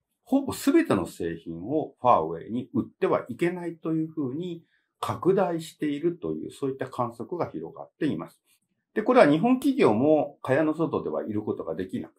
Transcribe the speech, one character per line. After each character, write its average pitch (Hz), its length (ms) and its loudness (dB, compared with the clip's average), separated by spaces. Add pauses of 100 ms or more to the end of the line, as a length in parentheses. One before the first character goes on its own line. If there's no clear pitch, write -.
(240)
ほ 277 180 2
ぼ - 100 -6
全 285 340 4
て 123 100 2
の 85 100 0
製 85 300 -6
品 82 320 -10
を 147 320 -4
フ 123 80 2
ァ 107 100 8
ー - 40 2
ウ 82 120 -4
ェ 82 140 -12
イ 104 40 -8
に 127 220 -6
売 85 80 0
っ - 20 0
て - 220 -4
は 165 220 2
い 110 80 -10
け 175 160 0
な 175 140 -8
い 165 100 -8
と 160 160 -6
い 160 120 -2
う 160 40 -8
ふ 143 220 -6
う 127 40 -8
に 170 300 -8 (340)
拡 151 360 0
大 175 260 0
し - 160 -14
て 151 100 -4
い 143 140 -4
る 170 160 -2
と 160 160 -6
い - 160 -8
う、 - 20 -14
そ - 160 -8
う 135 40 -2
い 135 40 -4
っ - 20 -18
た 127 120 -8
観 117 240 -4
測 120 240 -10
が 165 120 -4
広 82 280 -10
が 73 80 -14
っ - 60 -20 (100)
て 160 60 -2
い 127 100 0
ま - 120 -8
す。 - 140 -20 (500)
で、 220 100 -2
こ 254 100 2
れ 247 80 8
は 156 100 8
日 151 80 4
本 254 220 2
企 277 180 0
業 139 160 6
も 143 480 2
蚊 131 140 2
帳 156 80 2
の 156 100 0
外 135 300 -2
で 80 60 -4
は 76 140 -4
い 107 80 -6
る 104 100 -2
こ - 120 -2
と - 80 -8
が 80 140 -6
で 92 100 -4
き - 140 -6
な - 80 -10
く - 100 -20